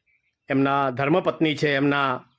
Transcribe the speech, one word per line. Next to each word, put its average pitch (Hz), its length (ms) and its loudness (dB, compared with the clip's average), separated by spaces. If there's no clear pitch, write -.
એમના 139 420 0
ધર્મપત્ની 151 680 0
છે, 147 180 0
એમના 139 500 0